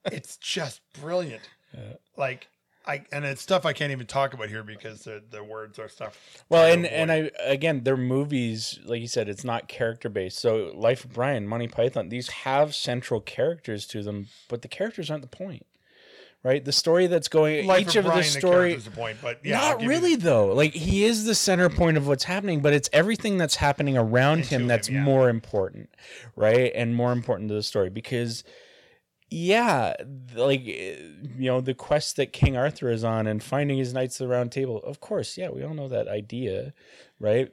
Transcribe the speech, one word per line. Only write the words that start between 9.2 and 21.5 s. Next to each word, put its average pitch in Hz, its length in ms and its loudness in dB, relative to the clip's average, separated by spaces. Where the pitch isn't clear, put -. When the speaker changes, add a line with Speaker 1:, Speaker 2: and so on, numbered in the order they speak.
Speaker 2:
it's 101 140 -10
not 120 240 -4
character 113 420 -6
based. 98 300 -6
So 110 340 0
Life 113 320 0
of 113 80 -18
Brian, 120 340 -2
Monty 117 200 -4
Python, 117 420 -2
these 120 200 -8
have 143 440 0
central 123 480 -4
characters 123 680 -4
to 107 140 -10
them, 104 280 -8
but 117 140 -8
the 120 40 -18
characters 185 440 -6
aren't 151 100 -6
the 127 60 -20
point, 180 400 -14
right? 135 240 0
The 139 60 -4
story 170 340 4
that's 170 220 0
going, 156 400 2
Speaker 1:
Life 190 220 4
Speaker 2:
each 165 60 0
Speaker 1:
of 196 120 4
Speaker 2:
of 170 60 2
Speaker 1:
Brian, 175 120 4
Speaker 2:
the 147 80 0
Speaker 1:
the - 60 -2
Speaker 2:
story, 180 300 6
Speaker 1:
character's 131 160 -4
the 107 140 -16
point, 110 220 -6
but 120 240 -8
yeah, 208 160 0
I'll 302 80 2
Speaker 2:
not 269 120 2
Speaker 1:
give - 20 -4
you 240 60 -2
Speaker 2:
really 339 260 2
Speaker 1:
the 208 80 -4
Speaker 2:
though. 117 240 6
Like, 143 260 2
he 190 320 0
is 220 200 2
the 220 100 2
center 180 340 4